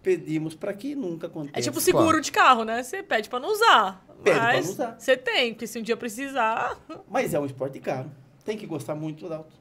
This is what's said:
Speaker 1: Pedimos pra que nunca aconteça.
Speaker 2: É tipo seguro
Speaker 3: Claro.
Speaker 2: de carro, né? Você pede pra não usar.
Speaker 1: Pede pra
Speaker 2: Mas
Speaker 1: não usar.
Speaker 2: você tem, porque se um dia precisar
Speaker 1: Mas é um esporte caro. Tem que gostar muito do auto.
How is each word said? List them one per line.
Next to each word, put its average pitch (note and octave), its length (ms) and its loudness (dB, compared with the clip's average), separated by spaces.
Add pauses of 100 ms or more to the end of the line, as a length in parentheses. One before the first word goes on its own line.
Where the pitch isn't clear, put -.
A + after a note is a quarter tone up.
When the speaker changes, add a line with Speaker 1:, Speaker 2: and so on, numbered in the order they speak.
Speaker 1:
Pedimos D#3+ 500 0
pra G#3 180 -6
que C4+ 220 -8
nunca F3 320 -6
aconteça. D#3 320 -8
Speaker 2:
É - 60 -2
tipo - 180 -2
seguro F4+ 240 6
Speaker 3:
Claro. D#4+ 160 4
Speaker 2:
de - 100 -6
carro, C4 320 6
né? A3+ 200 -4
Você F#4+ 180 -8
pede A3+ 260 -2
pra B3 120 -6
não D#4+ 120 -4
usar. D#4+ 540 4 (180)
Speaker 1:
Pede F3 140 6
pra A#3 160 2
Speaker 2:
Mas C#4 140 0
Speaker 1:
não F#4+ 60 -6
usar. A#3 260 -6
Speaker 2:
você C4 180 2
tem, C4 360 0
porque A#3 120 -10
se A#3 140 -10
um - 20 -8
dia A3 160 -2
precisar A#3+ 800 -2 (320)
Speaker 1:
Mas G3 240 -2
é D3+ 60 0
um C#3+ 80 -2
esporte B2 320 -8
caro. C#3+ 320 -6 (340)
Tem A3 100 -4
que - 120 -12
gostar D#3 260 -8
muito D#3 340 -8
do E3 60 -8
auto. D#3 280 -12